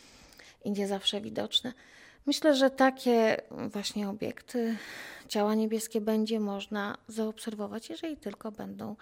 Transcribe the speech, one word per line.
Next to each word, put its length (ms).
i 60
nie 160
zawsze 340
widoczne. 520
Myślę, 300
że 140
takie 680
właśnie 580
obiekty, 680
ciała 280
niebieskie 460
będzie 380
można 580
zaobserwować, 840
jeżeli 280
tylko 340
będą, 500